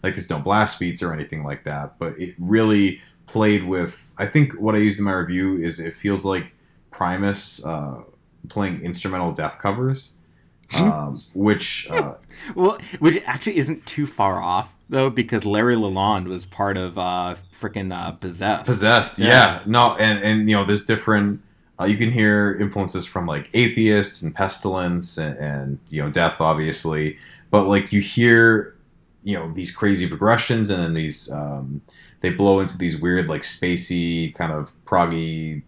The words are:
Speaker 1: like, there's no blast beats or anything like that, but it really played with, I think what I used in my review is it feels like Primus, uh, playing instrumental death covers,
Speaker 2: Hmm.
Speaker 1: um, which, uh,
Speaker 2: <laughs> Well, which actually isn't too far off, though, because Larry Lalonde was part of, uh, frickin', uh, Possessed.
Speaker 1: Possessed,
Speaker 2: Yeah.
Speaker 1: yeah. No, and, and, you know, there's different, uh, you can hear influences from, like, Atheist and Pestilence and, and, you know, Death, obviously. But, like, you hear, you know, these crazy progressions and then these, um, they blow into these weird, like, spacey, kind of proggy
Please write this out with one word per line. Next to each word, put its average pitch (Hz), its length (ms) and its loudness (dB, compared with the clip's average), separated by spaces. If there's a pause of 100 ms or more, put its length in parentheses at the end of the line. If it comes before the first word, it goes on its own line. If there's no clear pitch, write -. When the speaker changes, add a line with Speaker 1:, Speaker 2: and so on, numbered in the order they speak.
Speaker 1:
like, 92 120 -2
there's 92 140 -10
no 80 120 -4
blast 101 400 0
beats 139 220 -4
or 87 100 -4
anything 76 320 -8
like 71 200 -10
that, 71 340 -8
but 76 200 -8
it 90 200 -10
really 101 600 4 (260)
played 104 380 2
with, 90 540 -4
I 104 80 -4
think 139 280 2
what 107 200 0
I 104 40 4
used 104 200 2
in 104 60 -2
my 98 80 0
review 92 440 -2
is 85 220 -4
it 82 160 -8
feels 95 300 -2
like 92 300 -4 (360)
Primus, 98 760 -4
uh, 73 380 -8 (460)
playing 95 340 -4
instrumental 87 480 -4
death 76 280 -6
covers, 127 580 -4 (560)
Speaker 2:
Hmm. 160 120 0
Speaker 1:
um, - 380 -2 (120)
which, - 560 0
uh, - 240 -2 (200)
Speaker 2:
<laughs> - 220 -16
Well, 185 220 2 (200)
which 160 280 4
actually 165 320 -2
isn't 147 280 -4
too 147 220 -4
far 92 340 0
off, 90 320 -2 (140)
though, 135 220 2
because 113 340 -2
Larry 110 320 4
Lalonde 98 500 0
was 92 200 -8
part 98 300 -4
of, 92 220 -6
uh, 90 380 -4 (180)
frickin', 95 420 -8
uh, 85 160 -8
Possessed. 92 540 -4
Speaker 1:
Possessed, 110 540 2
Speaker 2:
Yeah. 110 80 2
Speaker 1:
yeah. 107 380 8
No, 120 300 4
and, 107 280 2
and, 107 240 2
you 107 80 4
know, 98 80 2
there's 104 200 0
different, 104 560 0 (400)
uh, 90 40 -4
you 104 120 2
can 117 140 0
hear 104 500 4
influences 95 460 -2
from, 87 200 -6
like, 73 260 -6
Atheist 110 680 2
and 80 120 -6
Pestilence 90 840 -2
and, 76 200 -6
and, 69 400 -6 (100)
you 76 140 -6
know, 73 80 -4
Death, 82 300 -2
obviously. 78 800 -2 (320)
But, 101 160 4
like, 98 260 2
you 104 80 4
hear, 113 720 4 (500)
you 98 120 -2
know, 82 160 -8
these 87 200 -6
crazy 95 340 2
progressions 110 640 2
and 92 120 0
then 82 120 -2
these, 78 380 -6
um, 71 480 -8 (400)
they 90 100 0
blow 98 300 4
into 90 180 -4
these 87 220 -2
weird, 90 280 0
like, 76 140 -4
spacey, 85 920 -2
kind 80 180 -6
of 76 200 -8 (120)
proggy 80 840 -2